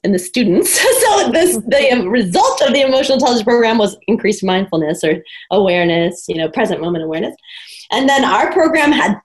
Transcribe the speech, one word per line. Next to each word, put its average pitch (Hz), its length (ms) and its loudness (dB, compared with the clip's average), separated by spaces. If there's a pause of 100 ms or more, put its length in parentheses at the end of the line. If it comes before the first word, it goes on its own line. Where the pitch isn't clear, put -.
in 202 80 0
the 185 80 2
students. 214 680 0
<laughs> 440 200 2
So 403 260 2
this, 330 260 2
the 247 500 0
result 254 540 0
of 254 120 2
the 277 80 2
emotional 269 340 2
intelligence 240 280 0
program 233 360 2
was 202 180 0 (100)
increased 208 360 -2
mindfulness 185 600 -2
or 156 200 -2 (280)
awareness, 175 760 0
you 151 80 -4
know, 160 140 -2
present 190 320 -2
moment 170 240 -4
awareness. 170 300 -6 (560)
And 269 180 0
then 269 140 2
our 214 280 0
program 320 400 2
had, 202 340 0